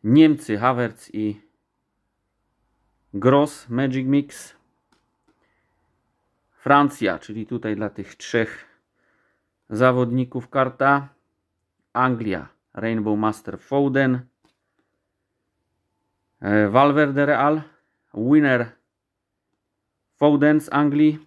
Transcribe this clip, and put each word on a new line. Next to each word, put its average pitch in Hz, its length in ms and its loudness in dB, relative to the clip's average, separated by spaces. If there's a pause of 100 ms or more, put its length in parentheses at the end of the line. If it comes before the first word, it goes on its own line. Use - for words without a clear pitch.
Niemcy 139 520 4
Havertz 120 560 -2
i 107 280 -6 (1700)
Gross 131 560 0
Magic 131 380 -4
Mix. 143 480 -4 (2000)
Francja, 139 680 0
czyli 107 280 -14
tutaj 110 280 -8
dla 107 140 -8
tych - 260 -16
trzech - 500 -4 (1040)
zawodników 123 800 -2
karta. 135 600 -2 (840)
Anglia, 113 540 -4 (260)
Rainbow 107 460 -4
Master 107 400 -6
Foden. 135 600 -2 (2250)
E, 104 280 2
Valverde 143 560 2
Real. 147 360 0 (520)
Winner 127 580 2 (1400)
Foden 147 460 2
z - 120 -12
Anglii. 147 540 0